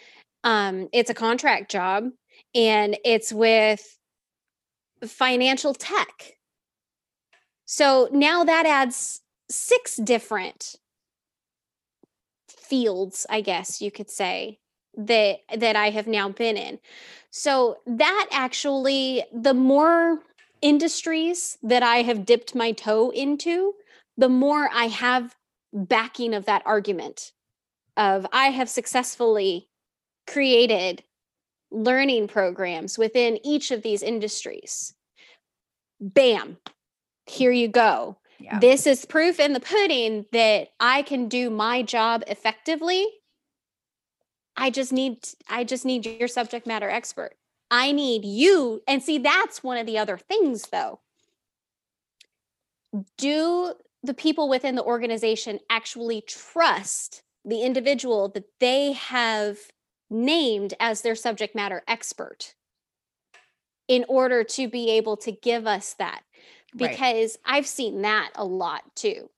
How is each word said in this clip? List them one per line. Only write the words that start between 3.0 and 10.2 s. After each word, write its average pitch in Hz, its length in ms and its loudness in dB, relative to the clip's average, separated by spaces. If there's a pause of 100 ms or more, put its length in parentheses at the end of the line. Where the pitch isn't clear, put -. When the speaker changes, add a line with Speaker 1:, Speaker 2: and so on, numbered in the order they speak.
Speaker 1:
it's 226 280 0
with 214 680 2 (1080)
financial 254 680 2
tech. - 640 -6 (1300)
So 269 460 4
now 294 320 4
that 320 240 4
adds 269 540 0 (280)
six - 480 -2
different 214 800 -4 (1700)